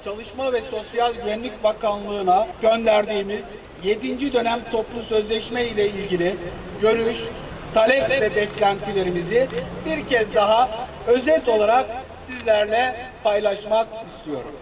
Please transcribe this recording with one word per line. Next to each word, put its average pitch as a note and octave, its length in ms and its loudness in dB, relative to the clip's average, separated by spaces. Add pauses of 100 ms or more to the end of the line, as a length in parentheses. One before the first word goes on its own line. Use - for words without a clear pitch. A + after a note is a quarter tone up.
Çalışma A#3 500 -6
ve A3+ 80 0
Sosyal A#3 520 -2
Güvenlik A3 500 -6
Bakanlığı'na G#3 840 2 (140)
gönderdiğimiz G#3+ 840 2 (380)
yedinci B3 500 -2
dönem A#3 260 0 (120)
toplu A3+ 320 -4
sözleşme A3 640 -2
ile G#3 220 0
ilgili F#3 480 0 (460)
görüş, A3+ 360 2 (560)
talep B3 360 4
ve A3 260 2
beklentilerimizi G3 1120 0 (380)
bir D#4+ 240 -4
kez A3+ 260 2
daha A3 340 4 (380)
özet C4 400 4
olarak A3+ 380 4 (420)
sizlerle A3+ 680 2 (280)
paylaşmak G#3+ 640 2 (200)
istiyorum. B2 540 -10